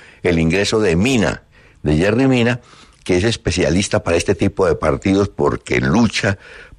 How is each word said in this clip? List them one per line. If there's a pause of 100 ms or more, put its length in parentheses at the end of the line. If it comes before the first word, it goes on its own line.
(240)
el
ingreso
de
Mina, (400)
de
Jerry
Mina, (420)
que
es
especialista
para
este
tipo
de
partidos
porque
lucha (400)